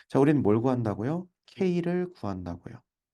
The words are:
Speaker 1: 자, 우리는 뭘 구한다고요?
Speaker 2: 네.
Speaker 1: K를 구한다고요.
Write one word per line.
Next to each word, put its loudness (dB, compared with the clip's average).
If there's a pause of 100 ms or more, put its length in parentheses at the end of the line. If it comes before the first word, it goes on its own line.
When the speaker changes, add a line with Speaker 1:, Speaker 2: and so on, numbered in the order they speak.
Speaker 1:
자, 2
우리는 4
뭘 4
구한다고요? -2
Speaker 2:
네. -20
Speaker 1:
K를 -2
구한다고요. -10 (320)